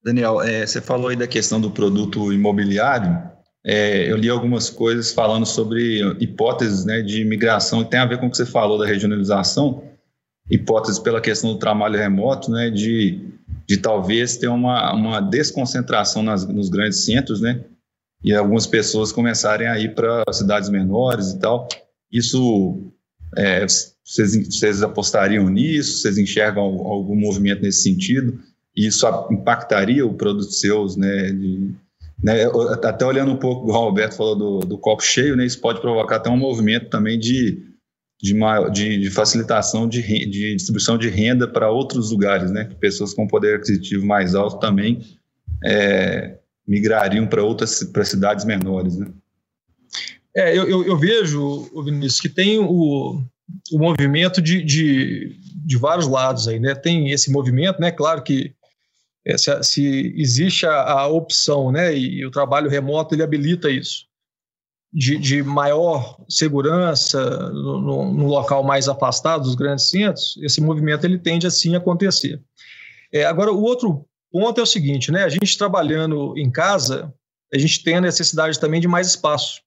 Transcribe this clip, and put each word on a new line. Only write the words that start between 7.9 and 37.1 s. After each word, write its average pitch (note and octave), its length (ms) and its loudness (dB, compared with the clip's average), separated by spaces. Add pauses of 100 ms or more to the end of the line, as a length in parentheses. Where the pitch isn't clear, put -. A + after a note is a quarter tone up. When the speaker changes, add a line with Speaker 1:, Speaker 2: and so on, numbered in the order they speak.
Speaker 1:
tem B2 100 2
a B2+ 60 2
ver A#2+ 120 -2
com B2+ 80 -2
o B2 40 0
que - 60 -8
você B2+ 80 0
falou G#2+ 340 2
da G#2 80 2
regionalização, G#2 960 0 (680)
hipóteses A2 480 2
pela A2+ 220 0
questão A2+ 320 -2
do G2 60 -6
trabalho G#2+ 400 0
remoto, G#2+ 520 0
né, A#2 180 0
de, G#2+ 580 0 (400)
de G2+ 120 2
talvez A2 580 0
ter A#2+ 120 -2
uma, A#2+ 440 0
uma A2 280 0
desconcentração A#2+ 1000 -2
nas, G2+ 240 -2
nos G2 220 -2
grandes G2 360 0
centros, A#2 360 -2
né, B2 240 -2 (580)
e G#2 120 2
algumas G#2 320 2
pessoas G#2+ 460 0
começarem A2+ 540 0
a A2+ 120 -2
ir A2 160 -4
pra A2+ 360 0
cidades G2+ 380 0
menores G2+ 600 0
e F#2+ 80 -8
tal. A#2+ 280 0 (460)
Isso, A2+ 800 0 (440)
é, G2 300 2 (380)
vocês, G#2 420 0
vocês G#2 360 0
apostariam G2+ 680 0
nisso? C#3 500 0
Vocês G#2 200 0
enxergam G2+ 440 2
al-, F#2+ 240 -2
algum G2+ 300 -2
movimento G2+ 460 0
nesse G2 200 0
sentido? A#2 560 0 (380)
E G#2 100 2
isso G#2+ 200 2
a-, G2+ 240 0
impactaria A#2 760 2
o G2 80 -2
produto G2+ 380 -2
seus, G2+ 440 0
né, G2 340 0
de, G2 400 -2 (520)
né, A2 220 2 (380)
até A2+ 220 0
olhando C3+ 280 2
um - 40 0
pouco, B2 320 -2
o G#2+ 40 0
Roberto G#2+ 440 0
falou G#2+ 200 0
do, G2+ 240 -2
do F#2 180 -6
copo G#2+ 240 0
cheio, C3+ 340 2
né, B2 80 2
isso B2 160 -4
pode A#2 220 -2
provocar A2+ 340 0
até A#2 140 -2
um B2 80 4
movimento A#2 500 0
também A2 300 0